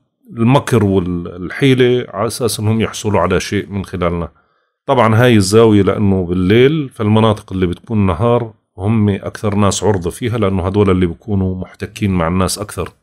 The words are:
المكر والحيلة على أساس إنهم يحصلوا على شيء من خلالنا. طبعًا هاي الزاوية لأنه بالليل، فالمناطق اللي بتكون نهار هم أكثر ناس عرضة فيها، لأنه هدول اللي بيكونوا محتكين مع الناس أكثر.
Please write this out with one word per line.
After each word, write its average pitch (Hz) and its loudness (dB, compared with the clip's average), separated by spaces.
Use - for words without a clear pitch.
المكر 117 2
والحيلة 95 0
على 101 -4
أساس 113 -4
إنهم 110 0
يحصلوا 101 -2
على 90 2
شيء 95 -4
من 98 -6
خلالنا. 87 -4
طبعًا 117 4
هاي 123 6
الزاوية 104 4
لأنه 95 0
بالليل، 120 2
فالمناطق 110 0
اللي 92 -2
بتكون 101 -2
نهار 113 0
هم 104 0
أكثر 98 -4
ناس 98 0
عرضة 92 0
فيها، 120 -6
لأنه 95 -2
هدول 98 2
اللي 92 2
بيكونوا 92 -4
محتكين 98 -6
مع 87 0
الناس 92 -2
أكثر. 98 -10